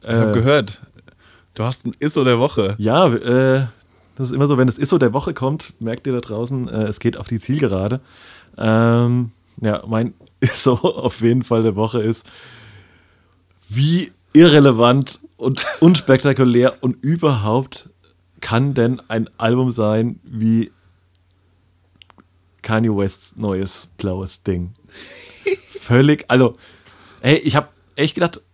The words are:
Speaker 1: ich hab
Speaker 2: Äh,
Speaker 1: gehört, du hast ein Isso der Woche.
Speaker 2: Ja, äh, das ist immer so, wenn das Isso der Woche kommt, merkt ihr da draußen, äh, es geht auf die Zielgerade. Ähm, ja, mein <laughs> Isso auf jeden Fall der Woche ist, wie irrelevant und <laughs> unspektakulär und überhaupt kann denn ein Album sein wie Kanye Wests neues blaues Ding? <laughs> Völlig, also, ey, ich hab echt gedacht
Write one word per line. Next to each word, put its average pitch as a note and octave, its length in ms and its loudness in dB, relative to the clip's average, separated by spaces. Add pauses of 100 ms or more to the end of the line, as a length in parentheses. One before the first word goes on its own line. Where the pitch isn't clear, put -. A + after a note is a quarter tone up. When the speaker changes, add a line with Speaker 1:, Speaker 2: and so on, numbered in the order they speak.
Speaker 1:
ich - 80 -16
hab A2+ 200 2
Speaker 2:
Äh, G#2 40 0
Speaker 1:
gehört, A#2 480 0 (720)
du G#2+ 100 -8
hast B2+ 220 -8
ein A#2 140 -8
Isso D3 240 -2
der B2 160 2
Woche. G#2+ 400 -2
Speaker 2:
Ja, C3 340 2
äh, C3 540 0 (480)
das B2+ 140 -8
ist C#3+ 60 -6
immer C#3+ 120 0
so, C#3+ 100 2
wenn B2+ 100 4
das A2+ 100 -2
Isso C#3+ 200 0
der B2 160 2
Woche C#3+ 200 -4
kommt, C#3 460 -6
merkt A2+ 280 -8
ihr C3 60 -4
da B2 80 -4
draußen, A#2+ 460 -8
äh, A2 160 -4
es G#2+ 160 -6
geht A2+ 180 -2
auf - 100 -14
die A2+ 120 -6
Zielgerade. A#2+ 600 -4 (560)
Ähm, A#2 760 2 (300)
ja, G#2+ 260 -2
mein A2+ 260 -4 (140)
<laughs> - 120 -20
Isso B2+ 360 0
auf - 460 -4
jeden A#2 220 2
Fall A2+ 200 -2
der A2 120 0
Woche A2 260 -2
ist, A2+ 240 -4 (1400)
wie D3+ 420 -2 (220)
irrelevant C#3 880 6 (180)
und C3 340 -6
<laughs> - 80 -12
unspektakulär C3 1000 4
und B2+ 220 -4
überhaupt C3+ 840 -2 (520)
kann C3+ 320 -2
denn A#2+ 340 0
ein A2+ 300 -6
Album B2 340 0
sein A2 520 -2
wie A2+ 480 -2 (1900)
Kanye A2 340 0
Wests - 400 -4
neues G2 640 -6
blaues F#2+ 460 -8
Ding? F2+ 280 -6 (760)
<laughs> - 340 -8
Völlig, C#3 480 2
also, B2 300 2 (640)
ey, C3+ 160 4
ich - 180 -2
hab - 160 -2 (240)
echt D3 200 -2
gedacht E3+ 260 -4 (120)